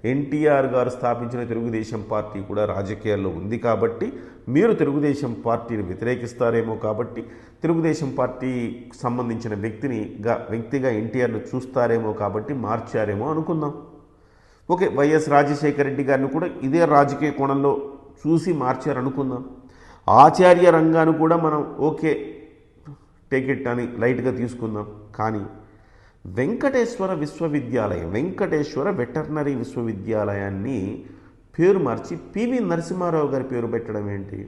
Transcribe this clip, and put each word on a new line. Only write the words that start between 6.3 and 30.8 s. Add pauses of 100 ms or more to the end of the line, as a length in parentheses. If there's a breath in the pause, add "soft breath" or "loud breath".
కాబట్టి, (420 loud breath)
తెలుగుదేశం
పార్టీకి
సంబంధించిన (100)
వ్యక్తిని (260)
గా-, (120)
వ్యక్తిగా (100)
ఎన్టీఆర్ను (100)
చూస్తారేమో (100)
కాబట్టి (100)
మార్చారేమో
అనుకుందాం. (960 soft breath)
ఓకే, (100)
వైఎస్
రాజశేఖర
రెడ్డి
గారిని
కూడా (180)
ఇదే (140)
రాజకీయ
కోణంలో (500)
చూసి (120)
మార్చారనుకుందాం. (800 loud breath)
ఆచార్య (100)
రంగాను
కూడా (100)
మనం (280)
ఓకే, (1160)
take
it
అని (180)
లైట్గా
తీసుకుందాం. (320)
కానీ (960 soft breath)
వెంకటేశ్వర (120)
విశ్వవిద్యాలయం,
వెంకటేశ్వర (120)
వెటర్నరీ
విశ్వవిద్యాలయాన్ని (760 loud breath)